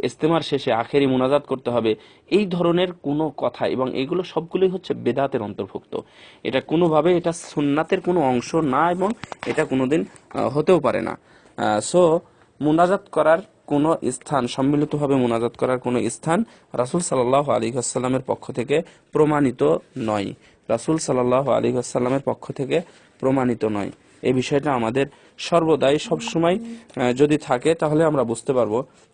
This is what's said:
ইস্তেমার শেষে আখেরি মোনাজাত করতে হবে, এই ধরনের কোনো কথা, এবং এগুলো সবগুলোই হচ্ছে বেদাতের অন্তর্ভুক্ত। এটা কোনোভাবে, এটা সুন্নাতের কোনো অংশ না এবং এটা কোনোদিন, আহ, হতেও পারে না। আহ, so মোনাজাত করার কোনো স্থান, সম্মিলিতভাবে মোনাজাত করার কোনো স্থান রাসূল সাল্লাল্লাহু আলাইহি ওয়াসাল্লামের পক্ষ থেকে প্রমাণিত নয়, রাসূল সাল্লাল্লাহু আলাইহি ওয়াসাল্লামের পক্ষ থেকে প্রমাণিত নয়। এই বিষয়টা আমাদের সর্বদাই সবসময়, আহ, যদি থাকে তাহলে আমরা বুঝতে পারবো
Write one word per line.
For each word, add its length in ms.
ইস্তেমার 380
শেষে 320
আখেরি 340
মোনাজাত 400
করতে 240
হবে, 240
এই 160
ধরনের 460
কোনো 440
কথা, 300
এবং 300
এগুলো 260
সবগুলোই 460
হচ্ছে 260
বেদাতের 480
অন্তর্ভুক্ত। 540
এটা 180
কোনোভাবে, 560
এটা 160
সুন্নাতের 680
কোনো 200
অংশ 340
না 360
এবং 200
এটা 180
কোনোদিন, 400
আহ, 140
হতেও 320
পারে 220
না। 160
আহ, 380
so 240
মোনাজাত 520
করার 260
কোনো 300
স্থান, 340
সম্মিলিতভাবে 680
মোনাজাত 420
করার 220
কোনো 320
স্থান 340
রাসূল 280
সাল্লাল্লাহু 520
আলাইহি 200
ওয়াসাল্লামের 540
পক্ষ 260
থেকে 300
প্রমাণিত 640
নয়, 360
রাসূল 300
সাল্লাল্লাহু 520
আলাইহি 220
ওয়াসাল্লামের 520
পক্ষ 280
থেকে 280
প্রমাণিত 440
নয়। 260
এই 100
বিষয়টা 400
আমাদের 340
সর্বদাই 600
সবসময়, 560
আহ, 580
যদি 260
থাকে 360
তাহলে 300
আমরা 200
বুঝতে 280
পারবো 320